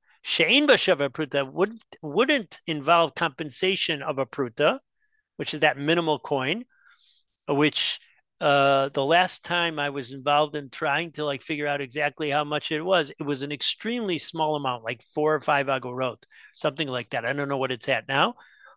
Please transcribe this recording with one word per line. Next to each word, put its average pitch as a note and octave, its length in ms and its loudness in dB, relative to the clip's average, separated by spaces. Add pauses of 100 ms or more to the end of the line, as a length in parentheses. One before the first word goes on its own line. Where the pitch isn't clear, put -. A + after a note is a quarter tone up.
(240)
she'ein A3 420 4
b'shava E3+ 440 4
pruta, C#3 420 -2
wouldn't, G3+ 320 -2 (180)
wouldn't G#3+ 640 0
involve D#3 480 2
compensation D#3+ 880 -2
of D3 160 -4
a C3+ 80 0
pruta, C#3+ 540 0 (560)
which - 180 -6
is D3+ 60 -8
that C#3 180 4
minimal D#3 400 2
coin, D3 460 -2 (840)
which, D3 500 0 (400)
uh, C#3 500 4
the C#3+ 140 -2
last F3 400 2
time E3+ 360 -2
I C#3+ 100 -2
was C3+ 240 -8
involved D3 420 2
in C#3+ 140 -8
trying D3+ 440 -2
to, D3+ 120 -6
like, C#3 160 -4
figure D3 260 -4
out C#3+ 140 -2
exactly D3 480 -4
how D3 140 0
much D3 280 -4
it D#3 100 -2
was, E3 380 2
it E3 40 -8
was C#3 180 -4
an C#3+ 100 -6
extremely G#3+ 640 -4
small D#3 380 -2
amount, B2+ 280 -4
like A2+ 180 -8
four D3+ 340 0
or C#3+ 60 -2
five C#3 260 2
agorot, B2+ 560 -4 (320)
something D3 320 -4
like B2 220 -6
that. A#2 160 -4
I B2 80 0
don't C#3+ 160 -4
know C#3 80 -2
what C3 140 -2
it's B2+ 180 -6
at A#2 180 -2
now. D#3 280 2 (420)